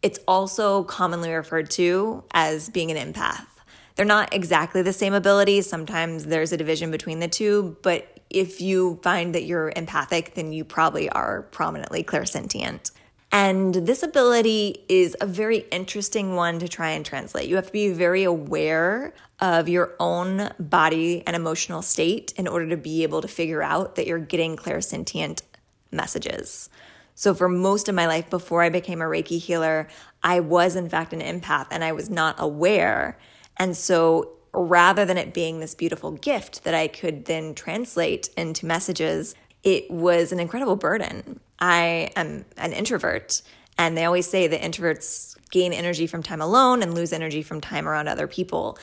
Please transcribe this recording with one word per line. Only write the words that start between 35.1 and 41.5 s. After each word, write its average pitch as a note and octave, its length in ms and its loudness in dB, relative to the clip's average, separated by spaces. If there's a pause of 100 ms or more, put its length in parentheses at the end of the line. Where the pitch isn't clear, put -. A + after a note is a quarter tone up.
it - 160 -6
being D#3+ 260 -4
this D#3+ 140 -8
beautiful E3 380 -4
gift - 520 -4
that E3 100 0
I D#3+ 140 2
could D#3 380 -6
then D#3 280 -4
translate F3 840 -4
into E3 300 -4
messages, D#3+ 680 -2 (320)
it - 240 2
was E3+ 400 4
an F3+ 80 -2
incredible G3 380 0
burden. - 640 -4 (180)